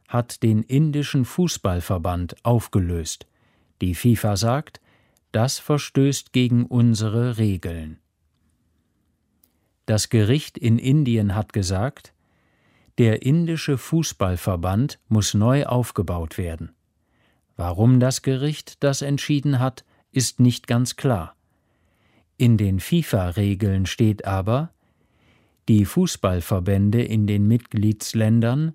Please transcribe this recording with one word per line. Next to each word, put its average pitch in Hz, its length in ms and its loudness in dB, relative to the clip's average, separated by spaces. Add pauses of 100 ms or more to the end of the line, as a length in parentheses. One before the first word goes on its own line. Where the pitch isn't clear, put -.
hat - 340 -4
den 110 200 2
indischen 143 640 0
Fußballverband 90 1200 -4
aufgelöst. 90 800 -2 (540)
Die 90 140 -2
fifa 107 420 0
sagt, 120 440 -4 (520)
das 117 260 -2
verstößt 139 720 -2
gegen 123 340 2
unsere 117 720 0
Regeln. 85 600 -4 (1900)
Das 110 240 0
Gericht 117 480 2
in 117 220 2
Indien 120 560 2
hat 110 180 -4
gesagt, 98 600 -4 (840)
der 110 240 4
indische 160 540 0
Fußballverband 95 1200 -2 (100)
muss 107 260 0
neu 123 320 2
aufgebaut 90 720 -4
werden. 82 340 -8 (840)
Warum 104 460 2
das 131 220 0
Gericht 135 600 -6
das 139 200 0
entschieden 143 560 -2
hat, 127 260 -4 (280)
ist - 280 -2
nicht 123 260 4
ganz 120 300 0
klar. 104 400 -2 (1000)
In 120 180 4
den 95 240 0
fifa-Regeln 101 1040 0
steht 107 400 0
aber, 104 480 -2 (960)
die 104 160 6
Fußballverbände 101 1160 0
in 107 240 0
den 101 200 0
Mitgliedsländern 113 1300 0